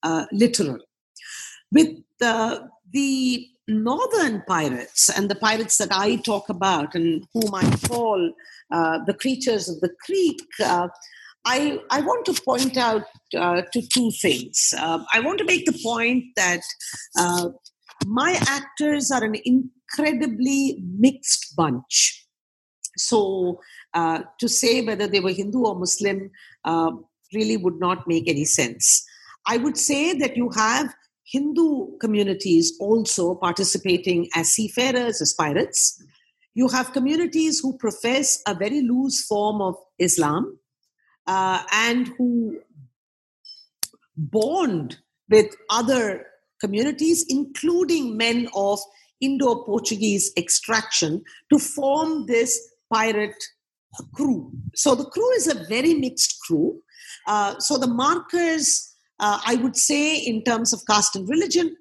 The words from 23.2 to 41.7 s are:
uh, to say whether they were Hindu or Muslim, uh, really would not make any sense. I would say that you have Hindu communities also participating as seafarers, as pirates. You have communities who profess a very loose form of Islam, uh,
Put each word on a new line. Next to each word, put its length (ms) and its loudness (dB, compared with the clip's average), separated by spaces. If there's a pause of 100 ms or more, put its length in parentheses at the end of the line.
uh, 300 -2 (160)
to 80 0
say 340 2
whether 240 -2
they 140 2
were 100 0
Hindu 300 -2
or 180 0
Muslim, 520 -2 (360)
uh, 240 2 (420)
really 240 0
would 220 -2
not 280 -2
make 220 0
any 160 0
sense. 640 2 (400)
I 100 0
would 220 -2
say 400 0
that 180 -2
you 180 0
have 400 0 (300)
Hindu 760 0
communities 800 2
also 580 2
participating 1000 0
as 160 0
seafarers, 720 0
as 100 2
pirates. 720 0 (500)
You 160 2
have 240 0
communities 680 0
who 180 -4
profess 680 0
a 80 -2
very 280 -2
loose 420 0
form 380 0
of 140 -2 (220)
Islam, 600 0 (680)
uh, 360 0 (100)